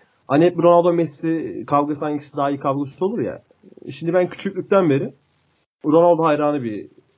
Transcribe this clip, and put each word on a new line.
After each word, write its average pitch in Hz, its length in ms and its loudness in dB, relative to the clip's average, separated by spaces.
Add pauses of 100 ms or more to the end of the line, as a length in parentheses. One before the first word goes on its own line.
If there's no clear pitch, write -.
(280)
Hani 151 180 2
hep 175 120 0
Ronaldo 170 360 4
Messi 156 720 -4
kavgası 147 380 -2
hangisi 147 320 -8
daha 143 120 -2
iyi 139 100 -6
kavgası 139 460 -4
olur 214 140 -4
ya. 107 220 -6 (500)
Şimdi 165 220 -6
ben 180 160 2
küçüklükten 190 600 0
beri - 240 0 (720)
Ronaldo 165 380 4
hayranı 147 400 0
bir 104 260 -8 (280)